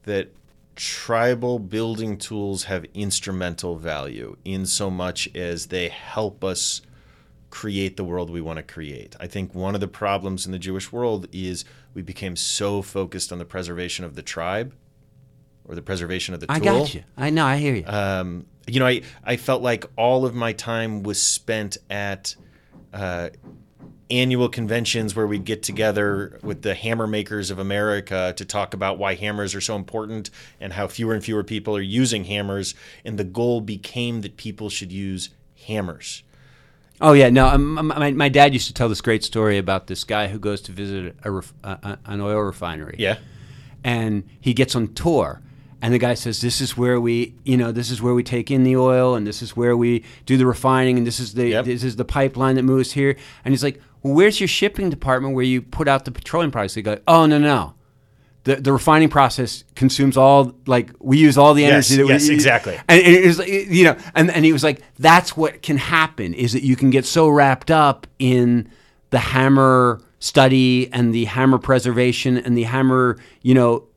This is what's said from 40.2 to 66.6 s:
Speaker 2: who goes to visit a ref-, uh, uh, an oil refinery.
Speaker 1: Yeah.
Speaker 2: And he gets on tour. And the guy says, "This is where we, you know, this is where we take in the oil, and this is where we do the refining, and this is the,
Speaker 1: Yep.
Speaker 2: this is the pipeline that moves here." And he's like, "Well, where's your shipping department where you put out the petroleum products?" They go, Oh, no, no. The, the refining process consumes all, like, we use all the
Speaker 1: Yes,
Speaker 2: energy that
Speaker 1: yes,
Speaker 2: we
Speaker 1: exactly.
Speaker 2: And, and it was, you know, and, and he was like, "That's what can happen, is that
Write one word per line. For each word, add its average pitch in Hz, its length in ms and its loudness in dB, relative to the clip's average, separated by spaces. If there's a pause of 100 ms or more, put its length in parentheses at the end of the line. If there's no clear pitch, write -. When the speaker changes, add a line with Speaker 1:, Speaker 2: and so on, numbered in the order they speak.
Speaker 2:
who 101 140 -10
goes 101 220 -6
to - 100 -16
visit 95 500 -10
a 110 80 -8
ref-, 95 320 -10
uh, 95 200 -12
uh, 101 220 -12
an 101 160 -10
oil 104 200 -2
refinery. 85 580 -8
Speaker 1:
Yeah. 104 200 -2 (680)
Speaker 2:
And 113 440 -4 (120)
he 127 140 -2
gets 127 200 0
on 113 180 -4
tour. 120 480 -2 (420)
And 117 120 0
the 123 40 2
guy 123 140 0
says, - 300 -6
"This 120 180 -4
is 127 160 -6
where 123 240 2
we, 117 420 -2
you 131 140 0
know, 117 160 0
this 117 180 -6
is 113 120 -6
where 120 100 0
we 123 100 2
take 120 280 -6
in 131 140 4
the 127 120 4
oil, 127 380 4
and 107 120 -4
this 104 140 -10
is 117 160 -10
where 120 180 2
we 120 300 0 (220)
do 131 100 2
the 127 80 4
refining, 127 540 2
and 120 80 0
this 117 120 -6
is 117 140 -10
the, 120 160 -2
Speaker 1:
Yep. 113 160 0
Speaker 2:
this 123 180 -4
is 123 140 -4
the 117 80 -4
pipeline 131 520 0
that 127 80 0
moves 131 280 2
here." 139 240 0 (300)
And 127 80 0
he's 127 80 -2
like, 139 180 -4 (220)
"Well, 139 120 -2
where's 208 260 4
your 190 80 0
shipping 196 420 -2
department 135 440 -2
where 127 100 0
you 127 180 0
put - 260 -4
out 135 160 2
the 135 60 -10
petroleum 156 400 -4
products?" 104 240 -4
They 110 80 -8
go, 104 240 -4
Oh, 165 200 6
no, 151 120 4
no. 135 360 2 (680)
The, 135 120 2
the 135 160 0
refining 156 380 4
process 131 540 0 (100)
consumes 135 420 2
all, 135 380 6 (120)
like, 123 320 0
we 131 200 2
use 151 180 8
all 143 160 10
the 147 80 6
Speaker 1:
Yes, 143 300 6
Speaker 2:
energy 135 120 6
that 139 60 6
Speaker 1:
yes, 147 200 4
Speaker 2:
we 151 60 4
Speaker 1:
exactly. 123 400 2 (140)
Speaker 2:
And, 170 140 10
and 175 120 10
it 185 120 8
was, 170 200 6
you 196 380 4
know, 151 120 6 (180)
and, 160 160 4
and 160 160 4
he 160 60 6
was 143 120 0
like, 147 160 0 (180)
"That's 165 380 6
what 160 240 -2
can 156 160 -2
happen, 156 560 0
is 117 220 -2
that 127 80 0